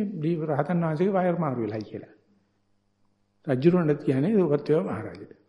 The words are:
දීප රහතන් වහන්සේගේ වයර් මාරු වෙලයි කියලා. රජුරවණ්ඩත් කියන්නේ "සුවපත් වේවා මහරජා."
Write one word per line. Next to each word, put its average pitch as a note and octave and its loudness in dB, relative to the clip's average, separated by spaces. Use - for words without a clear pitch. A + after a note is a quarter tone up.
දීප E3 -2
රහතන් D#3 0
වහන්සේගේ E3+ 2
වයර් F3+ 2
මාරු C3+ -2
වෙලයි G#2+ -4
කියලා. - -14
රජුරවණ්ඩත් D3+ 4
කියන්නේ C#3 0
"සුවපත් D3 2
වේවා D#3 0
මහරජා." - -12